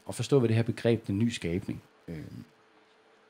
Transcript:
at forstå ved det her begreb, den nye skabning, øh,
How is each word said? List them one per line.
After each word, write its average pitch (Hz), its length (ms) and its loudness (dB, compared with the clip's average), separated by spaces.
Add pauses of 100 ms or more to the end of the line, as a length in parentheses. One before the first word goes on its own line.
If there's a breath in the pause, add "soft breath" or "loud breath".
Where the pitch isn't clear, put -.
at 98 60 -8
forstå 139 240 2
ved 117 100 4
det 113 80 4
her 113 60 4
begreb, 113 440 0
den 101 120 -2
nye 117 140 2
skabning, - 500 -4 (260)
øh, 82 160 -10 (1040)